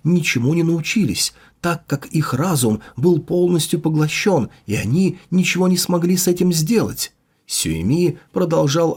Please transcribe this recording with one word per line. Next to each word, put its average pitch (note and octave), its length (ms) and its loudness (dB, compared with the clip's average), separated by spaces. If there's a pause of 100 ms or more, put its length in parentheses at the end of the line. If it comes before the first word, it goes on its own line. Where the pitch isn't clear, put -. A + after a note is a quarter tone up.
ничему D3+ 500 0
не E3+ 80 0
научились, E3 720 -2 (280)
так E3+ 260 -4
как - 180 -4
их D3+ 300 -2
разум B2+ 460 0 (140)
был D#3+ 240 4
полностью F3 640 0
поглощён, D#3 680 0 (180)
и G2+ 80 -2
они D3+ 420 0 (140)
ничего F3+ 360 2
не F3+ 100 2
смогли F3 380 0
с F3+ 120 0
этим F3+ 260 2
сделать». D#3+ 580 -2 (360)
Сюэми G#2+ 720 0 (120)
продолжал D#3+ 640 0